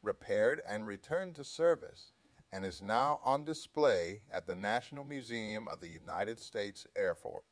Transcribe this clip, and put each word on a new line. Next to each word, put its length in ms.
repaired 640
and 180
returned 500
to 80
service, 680
and 120
is 180
now 420
on 200
display 760
at 160
the 80
National 480
Museum 640
of 140
the 80
United 500
States 560
Air 200
Force. 380